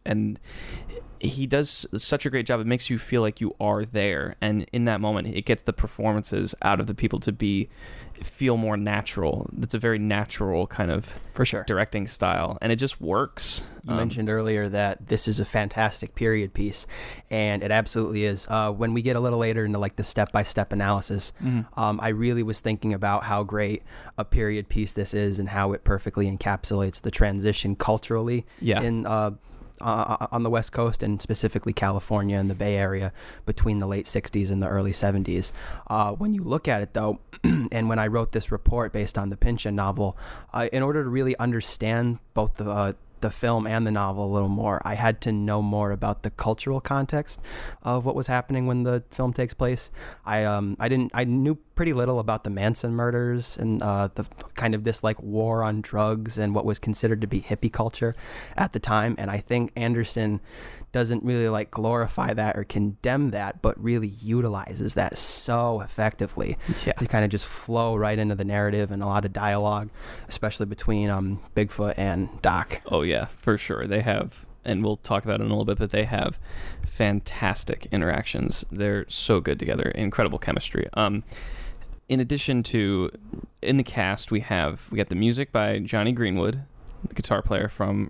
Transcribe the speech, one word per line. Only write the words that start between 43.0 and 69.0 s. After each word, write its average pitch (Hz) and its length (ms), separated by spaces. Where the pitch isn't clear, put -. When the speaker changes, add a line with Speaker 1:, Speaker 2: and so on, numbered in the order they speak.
Speaker 2:
the 110 80
film 113 380
and 113 200
the 107 40
novel 101 340
a 98 80
little 101 160
more, 101 360
I 110 100
had 113 260
to 117 100
know 104 300
more 104 300
about 104 320
the 107 60
cultural 131 520
context 143 580
of 123 220
what 135 100
was 135 120
happening 127 380
when 123 180
the 123 280
film 127 220
takes 127 200
place. 123 380
I, 107 200
um, 101 340
I 113 100
didn't, 127 240
I 123 120
knew 135 320
pretty 170 180
little 123 260
about 107 260
the 104 40
Manson 107 440
murders 120 640
and, 113 240
uh, 101 340
the - 80
f-, - 320
kind 117 200
of 107 100
this, 113 180
like, 110 180
war 110 420
on 107 180
drugs 110 560
and 104 180
what 104 100
was 104 140
considered 110 420
to 107 60
be 98 140
hippie 110 300
culture 113 440
at 196 160
the - 60
time. 107 380
And 98 140
I 101 80
think 120 380
Anderson 117 640
doesn't 120 320
really, 120 240
like, 110 240
glorify 113 640
that 107 240
or 101 80
condemn 123 640
that, 101 300
but 101 200
really 113 280
utilizes 110 720
that - 220
so 117 600
effectively - 800
Speaker 1:
Yeah. - 80
Speaker 2:
to 123 140
kind 107 160
of 101 80
just 104 140
flow 117 500
right 107 240
into 104 160
the 98 80
narrative 104 480
and 98 100